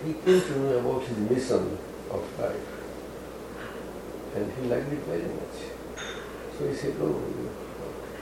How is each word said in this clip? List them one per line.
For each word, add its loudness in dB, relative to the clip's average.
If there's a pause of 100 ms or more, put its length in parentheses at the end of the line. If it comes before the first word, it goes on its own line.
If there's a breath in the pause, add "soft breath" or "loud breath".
he 2
came 8
to 2
know 6
about 4
his -2
mission 4 (340)
of 0 (180)
life. 0 (1700)
And 0
he 0
liked 2
it -2 (100)
very 0
much. -6 (1000)
So 2
he 0
said, 0
"No, 4 (1120)